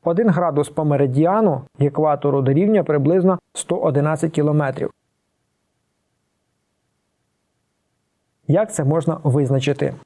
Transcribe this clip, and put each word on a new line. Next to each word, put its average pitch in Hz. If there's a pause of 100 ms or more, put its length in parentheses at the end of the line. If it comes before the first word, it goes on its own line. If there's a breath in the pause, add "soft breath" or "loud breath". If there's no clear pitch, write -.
Один 202
градус 147
по 156
меридіану 147 (180)
екватору 143
дорівнює 170
приблизно 175 (140)
сто -
одинадцять 156
кілометрів. 147 (3500)
Як 208
це 156
можна 160
визначити? 135 (120)